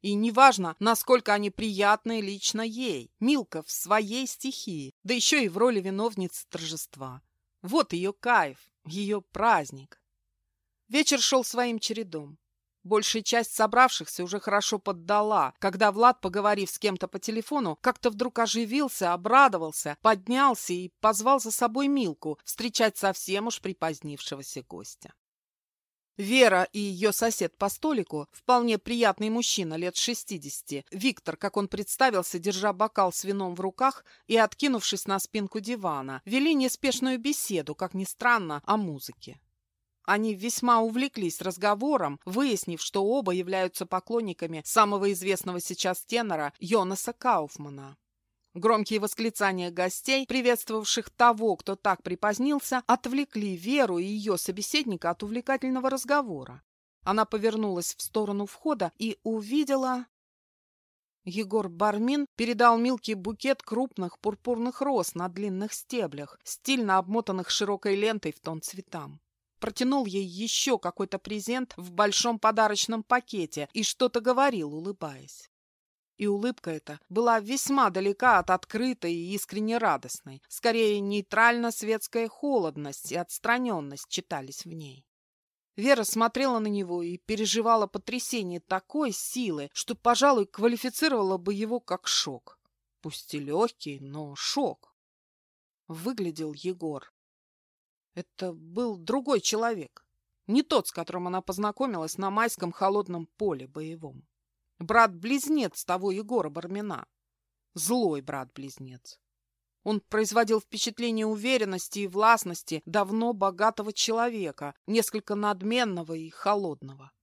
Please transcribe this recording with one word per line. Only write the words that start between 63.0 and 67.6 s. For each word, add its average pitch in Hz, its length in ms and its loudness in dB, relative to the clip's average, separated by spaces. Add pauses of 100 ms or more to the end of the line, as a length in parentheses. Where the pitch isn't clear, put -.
букет 220 480 -2
крупных 220 560 -4
пурпурных 233 640 -4
роз 262 320 0
на 175 160 -4
длинных 196 420 -4
стеблях, 147 720 -6
стильно 220 540 0
обмотанных 190 500 -2
широкой 202 480 0